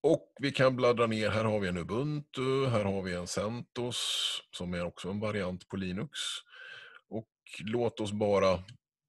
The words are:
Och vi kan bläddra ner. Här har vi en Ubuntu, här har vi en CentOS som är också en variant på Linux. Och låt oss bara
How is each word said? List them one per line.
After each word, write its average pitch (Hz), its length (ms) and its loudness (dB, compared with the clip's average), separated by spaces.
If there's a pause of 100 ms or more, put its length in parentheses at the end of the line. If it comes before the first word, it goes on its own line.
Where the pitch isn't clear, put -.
Och - 380 2
vi 135 120 0
kan 131 240 6
bläddra 120 320 4
ner. 110 220 2
Här 110 140 2
har 107 160 2
vi 98 80 0
en 90 100 0
Ubuntu, 131 880 -2
här 113 180 2
har 98 180 0
vi 92 120 -4
en 87 140 -6
CentOS - 1120 -4 (100)
som 90 220 -6
är 87 120 -2
också 87 240 -8
en 101 100 -4
variant 98 480 -4
på 98 100 -6
Linux. 95 420 -6 (880)
Och 110 240 -10 (280)
låt 113 400 -2
oss 104 120 -2
bara 98 520 4 (460)